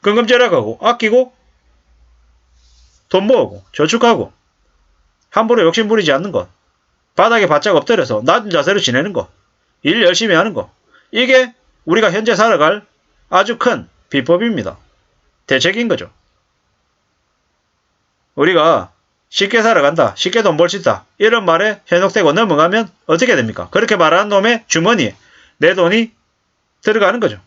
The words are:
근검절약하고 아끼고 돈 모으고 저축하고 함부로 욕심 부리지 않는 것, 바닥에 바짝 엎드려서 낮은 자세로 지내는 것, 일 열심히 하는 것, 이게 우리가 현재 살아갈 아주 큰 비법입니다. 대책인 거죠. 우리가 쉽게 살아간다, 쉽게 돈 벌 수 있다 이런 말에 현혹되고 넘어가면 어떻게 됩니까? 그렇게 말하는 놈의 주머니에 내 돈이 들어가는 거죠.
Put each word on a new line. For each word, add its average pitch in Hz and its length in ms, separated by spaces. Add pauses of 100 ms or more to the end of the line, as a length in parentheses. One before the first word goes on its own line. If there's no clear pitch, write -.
근검절약하고 214 800
아끼고 233 520 (1800)
돈 190 160
모으고 131 460
저축하고 202 600 (960)
함부로 226 340
욕심 185 240
부리지 202 240
않는 139 200
것, 90 180 (680)
바닥에 220 320
바짝 151 280
엎드려서 139 480
낮은 208 260
자세로 165 300
지내는 143 340
것, 113 160 (540)
일 202 200
열심히 185 320
하는 190 180
것, 113 160 (420)
이게 254 420 (320)
우리가 196 260
현재 214 240
살아갈 202 500 (440)
아주 196 280
큰 156 300 (220)
비법입니다. 165 680 (680)
대책인 190 400
거죠. 156 220 (2250)
우리가 151 560 (380)
쉽게 202 320
살아간다, 156 540
쉽게 220 260
돈 180 160
벌 170 120
수 185 80
있다 123 280 (120)
이런 220 280
말에 196 400
현혹되고 180 480
넘어가면 185 560 (160)
어떻게 214 300
됩니까? 110 360
그렇게 214 240
말하는 175 340
놈의 214 380
주머니에 165 480 (420)
내 170 180
돈이 196 360 (720)
들어가는 214 380
거죠. 110 280